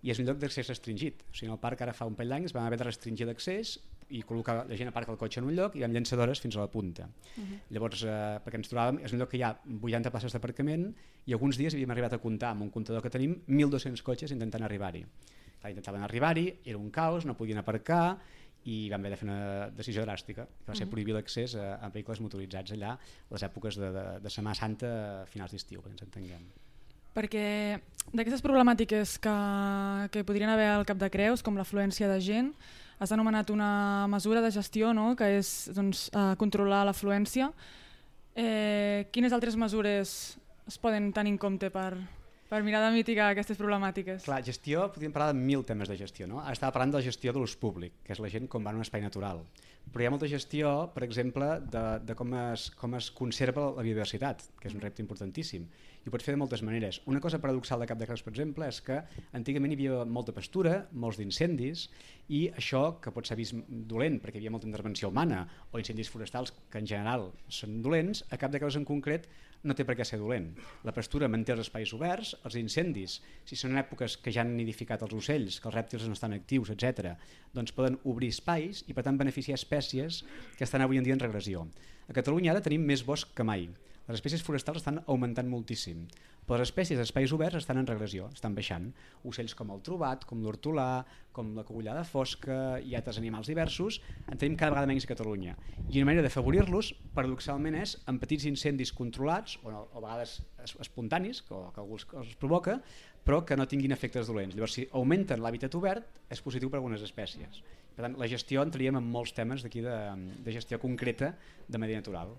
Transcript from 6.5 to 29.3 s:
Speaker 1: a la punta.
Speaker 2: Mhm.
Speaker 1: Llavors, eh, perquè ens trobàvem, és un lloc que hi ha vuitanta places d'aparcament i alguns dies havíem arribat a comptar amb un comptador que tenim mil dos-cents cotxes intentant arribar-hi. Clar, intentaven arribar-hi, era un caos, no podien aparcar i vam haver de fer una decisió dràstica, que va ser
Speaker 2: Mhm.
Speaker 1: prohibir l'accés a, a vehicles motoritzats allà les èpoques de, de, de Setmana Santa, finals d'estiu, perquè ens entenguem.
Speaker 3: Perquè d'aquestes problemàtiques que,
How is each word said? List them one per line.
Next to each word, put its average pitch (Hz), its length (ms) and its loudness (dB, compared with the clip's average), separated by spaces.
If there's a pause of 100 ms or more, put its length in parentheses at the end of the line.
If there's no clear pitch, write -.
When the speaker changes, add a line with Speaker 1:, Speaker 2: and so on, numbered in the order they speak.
Speaker 1:
a 104 40 0
la 101 100 -2
punta. 87 380 -4 (280)
Speaker 2:
Mhm. 202 220 -8 (120)
Speaker 1:
Llavors, 110 340 -4
eh, 107 400 -2
perquè 110 100 -8
ens 110 180 -4
trobàvem, 120 320 2
és 107 80 -4
un 120 60 2
lloc 123 100 0
que - 80 -4
hi 123 60 2
ha 110 220 0
vuitanta 117 480 0
places 117 200 -2
d'aparcament 147 640 -2 (320)
i 127 60 0
alguns 127 260 4
dies 160 160 2
havíem 135 160 0
arribat 117 220 2
a 113 60 0
comptar 113 340 0
amb 104 100 -2
un 104 80 -4
comptador 110 320 -2
que 123 80 -2
tenim 143 380 0
mil 143 200 8
dos-cents 135 340 0
cotxes 135 280 -2
intentant 113 320 -2
arribar-hi. 98 420 -4 (560)
Clar, 104 120 -10
intentaven 101 300 -6
arribar-hi, 160 640 2
era 110 140 -8
un 104 120 -6
caos, 165 360 0
no 123 100 -4
podien 110 220 -2
aparcar 165 600 2 (460)
i 110 260 -4
vam 101 100 -2
haver 98 100 -4
de 98 60 -4
fer 104 120 -6
una 101 420 -4
decisió 107 340 -4
dràstica, 107 420 -8
que - 200 -16
va 107 80 -6
ser 92 120 -4
Speaker 2:
Mhm. 95 40 -6
Speaker 1:
prohibir 110 240 -2
l'accés 117 400 -4
a, 101 220 -6
a - 140 -8
vehicles 107 300 -8
motoritzats 98 520 -6
allà 107 260 -6 (320)
les 101 120 -6
èpoques 101 340 -6
de, 98 160 -2
de, 95 280 -6
de 101 100 -8
Setmana 107 240 -4
Santa, 107 720 -4
finals 95 260 -8
d'estiu, 95 300 -10
perquè 98 100 -14
ens 92 100 -14
entenguem. 92 400 -12 (720)
Speaker 3:
Perquè 208 680 0 (320)
d'aquestes 233 300 2
problemàtiques 233 760 8
que, 202 960 2